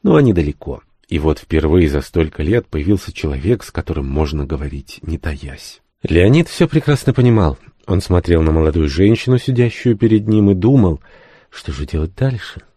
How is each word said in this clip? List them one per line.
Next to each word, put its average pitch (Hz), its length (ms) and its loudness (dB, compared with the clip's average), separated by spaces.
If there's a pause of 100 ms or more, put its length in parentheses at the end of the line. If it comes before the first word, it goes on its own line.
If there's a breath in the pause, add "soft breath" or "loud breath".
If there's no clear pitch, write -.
но - 140 4
они 135 160 4
далеко. 73 480 -4 (280)
И 82 100 -4
вот 76 200 0
впервые 78 520 2
за 71 100 -2
столько 78 420 -4
лет 104 260 0
появился 82 440 -2
человек, 76 520 -4
с - 60 -18
которым 71 380 -6
можно 71 380 -4
говорить, 71 560 -10
не 80 160 -8
таясь. 69 640 -12 (200)
Леонид 110 460 2
всё - 200 0
прекрасно - 440 0
понимал. 110 460 2 (280)
Он 87 140 0
смотрел 85 420 2
на 80 80 2
молодую 78 380 2
женщину, 104 480 2
сидящую 120 600 0
перед 110 300 2
ним, 107 240 4
и 101 40 4
думал, 98 460 2 (500 soft breath)
что - 220 -14
же 71 120 -8
делать 82 320 -6
дальше. 127 460 -6 (140)